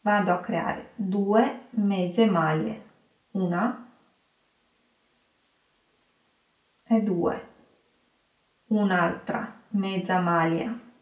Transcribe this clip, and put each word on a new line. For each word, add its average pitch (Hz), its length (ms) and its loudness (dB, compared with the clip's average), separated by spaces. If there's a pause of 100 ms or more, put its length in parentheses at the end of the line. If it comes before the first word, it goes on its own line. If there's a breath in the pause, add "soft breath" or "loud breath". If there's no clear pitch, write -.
vado 202 320 2
a 180 80 0
creare - 560 -6
due 202 720 0
mezze 202 560 0
maglie, 165 640 0 (400)
una 185 580 -2 (3000)
e 220 160 4
due, 175 460 -2 (1160)
un'altra - 1040 -2
mezza 190 500 -2
maglia 170 580 0 (260)